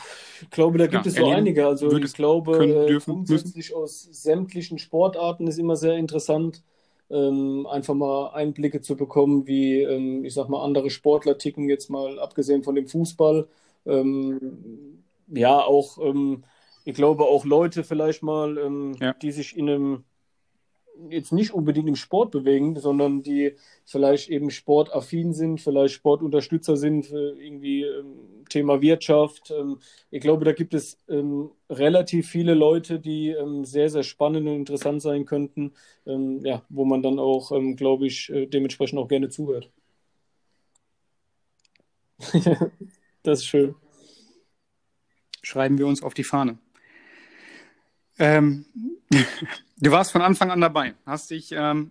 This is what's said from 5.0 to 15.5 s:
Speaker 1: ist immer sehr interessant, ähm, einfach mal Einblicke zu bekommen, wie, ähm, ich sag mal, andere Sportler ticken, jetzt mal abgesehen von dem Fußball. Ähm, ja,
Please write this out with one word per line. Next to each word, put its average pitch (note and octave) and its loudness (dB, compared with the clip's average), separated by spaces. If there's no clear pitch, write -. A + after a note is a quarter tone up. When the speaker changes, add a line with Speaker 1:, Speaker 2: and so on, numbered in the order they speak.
Speaker 1:
ist D#3 -4
immer E3 0
sehr D#3+ 0
interessant, D#3+ -2
ähm, C#3 -2
einfach C#3+ -6
mal C#3 -2
Einblicke D3 -4
zu C#3+ -6
bekommen, C#3+ 2
wie, C3+ 0
ähm, C3 -2
ich C3 -12
sag C3+ -4
mal, C#3 -4
andere C#3 0
Sportler D3 2
ticken, C#3+ -4
jetzt C#3 -2
mal C3+ -8
abgesehen C#3 0
von C#3 -4
dem C#3 -2
Fußball. D#3 0
Ähm, C3+ -4
ja, C#3 4